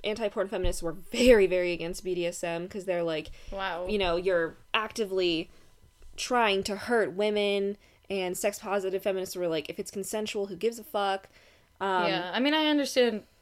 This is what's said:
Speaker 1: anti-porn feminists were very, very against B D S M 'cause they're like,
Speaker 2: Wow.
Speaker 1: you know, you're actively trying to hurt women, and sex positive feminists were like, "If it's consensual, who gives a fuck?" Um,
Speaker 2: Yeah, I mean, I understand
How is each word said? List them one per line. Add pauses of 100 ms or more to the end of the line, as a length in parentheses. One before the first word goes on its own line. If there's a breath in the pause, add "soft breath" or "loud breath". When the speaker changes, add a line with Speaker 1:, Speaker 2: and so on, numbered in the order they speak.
Speaker 1:
anti-porn
feminists
were
very,
very
against
B
D
S
M
'cause
they're
like, (200 loud breath)
Speaker 2:
Wow.
Speaker 1:
you
know,
you're (180)
actively (640 soft breath)
trying
to
hurt
women, (340 soft breath)
and
sex
positive
feminists
were
like,
"If
it's
consensual,
who
gives
a
fuck?" (520 soft breath)
Um,
Speaker 2:
Yeah,
I
mean,
I
understand (180)